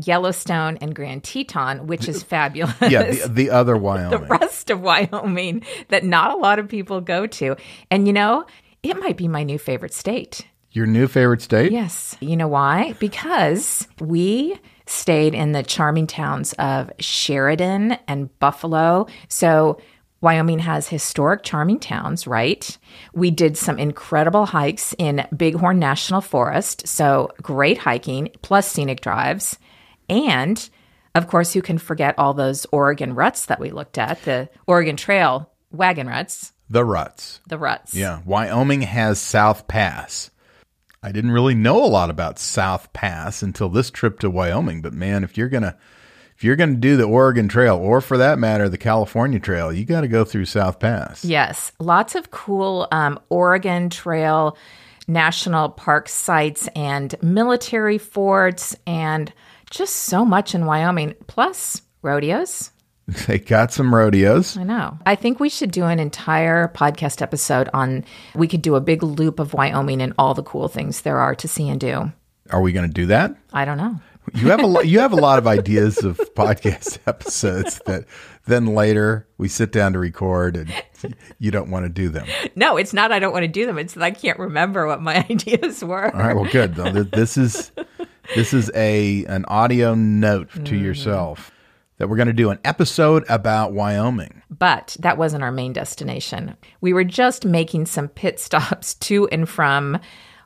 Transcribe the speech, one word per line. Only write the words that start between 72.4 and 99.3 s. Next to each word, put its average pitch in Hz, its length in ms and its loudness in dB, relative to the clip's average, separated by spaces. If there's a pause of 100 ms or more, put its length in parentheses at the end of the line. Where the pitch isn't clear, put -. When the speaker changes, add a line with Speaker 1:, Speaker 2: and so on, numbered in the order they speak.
Speaker 2:
Are 90 100 2
we 92 140 4
gonna 90 140 0
do 87 180 -2
that? 139 280 4 (160)
Speaker 1:
I 139 140 -2
don't 143 140 -4
know. 214 200 -4 (360)
Speaker 2:
You 117 140 2
have 214 120 6
a 262 60 4
lo-, 180 160 4
you 165 160 6
have 247 160 4
a - 20 2
lot 139 220 6
of 113 80 2
ideas 104 580 4
of 92 140 -2
<laughs> - 180 -6
podcast - 720 0
episodes - 800 -4
that 92 180 -4 (400)
then 117 300 2
later 107 520 2 (120)
we 98 100 -2
sit 107 240 -2
down 98 220 2
to 92 40 -2
record 90 600 -2
and - 560 -12 (240)
you 107 120 -4
don't 98 200 -4
wanna 92 180 -4
do 87 220 -4
them. 76 160 -8 (300)
Speaker 1:
No, 214 200 2
it's 190 160 -2
not 214 180 2
I 202 100 0
don't 190 120 0
wanna 175 160 -2
do 185 160 -4
them. 214 140 -4
It's 160 160 -10
that 151 80 -10
I 170 80 2
can't 208 280 -6
remember 175 480 -2
what 147 140 -2
my 165 260 0
<laughs> - 40 -6
ideas 226 520 -2
were. 185 320 -4
Speaker 2:
All - 60 -2
right, 113 160 2
well, 101 160 0
good. 110 220 2
Though, 87 180 -4
th-, 101 180 0
this 113 280 0
is, 123 340 0 (640)
this 113 180 0
is 117 220 2
a, 104 500 0
an 95 220 -6
audio 117 480 2
note 107 560 2
to - 100 -14
Speaker 1:
Mm-hmm. 104 240 -2
Speaker 2:
yourself 90 680 -4 (440)
that - 120 -4
we're 110 80 -2
gonna 120 160 2
do 113 180 4
an 98 140 -4
episode 156 640 2
about 107 440 0
Wyoming. 104 680 -2 (100)
Speaker 1:
But - 500 0
that 170 180 0
wasn't 151 240 -2
our 127 80 -4
main 127 220 -6
destination. - 840 -8 (240)
We 180 120 2
were 185 100 4
just 196 420 0
making 165 420 0
some 143 200 -4
pit - 320 -6
stops - 560 -4
<laughs> - 60 -18
to 202 300 2